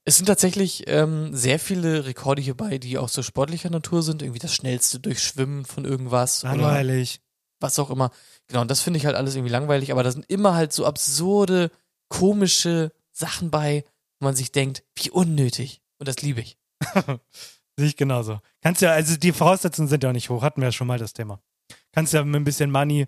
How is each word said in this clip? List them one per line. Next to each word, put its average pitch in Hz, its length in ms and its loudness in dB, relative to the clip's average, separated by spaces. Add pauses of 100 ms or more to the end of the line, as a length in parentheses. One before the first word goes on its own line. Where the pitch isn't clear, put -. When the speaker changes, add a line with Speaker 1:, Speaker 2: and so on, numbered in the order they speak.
Speaker 1:
Es - 140 4
sind 185 80 0
tatsächlich, 185 600 2
ähm, 156 480 0
sehr 127 240 2
viele 165 480 -2
Rekorde 135 340 -2
hierbei, 135 380 -6
die 123 180 -8
auch 131 120 -4
so 127 160 -4
sportlicher 156 460 -4
Natur 165 340 -2
sind. 156 180 -4
Irgendwie 123 160 -8
das 160 160 -4
schnellste 127 460 -2
Durchschwimmen 135 640 -4
von 139 200 -10
irgendwas. 127 600 0
Speaker 2:
Langweilig. 135 720 2
Speaker 1:
Oder - 80 -20 (340)
was 139 220 -2
auch 139 100 -2
immer. 131 220 0 (340)
Genau, 123 140 -2
und 117 100 -2
das 135 120 0
finde 175 160 -2
ich 147 80 -2
halt 143 100 2
alles 135 180 -2
irgendwie 127 160 -4
langweilig, 139 400 0
aber 127 140 2
da 127 80 0
sind - 180 -10
immer 196 240 4
halt 165 180 2
so - 140 -2
absurde, 180 880 2 (360)
komische 180 840 2 (180)
Sachen - 400 -8
bei, 147 340 0 (360)
wo 139 60 -2
man 135 100 2
sich 127 160 -4
denkt, 135 320 -2 (100)
wie - 160 -6
unnötig. 147 720 0 (160)
Und 143 80 -14
das 131 160 -6
liebe 139 180 -2
ich. - 160 -12 (240)
Speaker 2:
<laughs> - 140 -6 (840)
Sehe 147 120 2
ich 143 80 -2
genauso. 120 420 0 (240)
Kannst 170 200 2
ja, 170 100 6
also 160 240 2
die 160 160 4
Voraussetzungen 165 560 2
sind 135 160 2
ja 127 60 2
auch 123 40 0
nicht 120 160 -6
hoch, 120 140 -2
hatten 147 160 -2
wir 127 80 2
ja 117 40 2
schon 127 140 -4
mal 123 140 -2
das 113 140 -8
Thema. 104 260 -10 (520)
Kannst 156 200 0
ja 151 120 2
mit 147 160 0
ein 147 40 -2
bisschen 143 260 0
Money, 143 380 2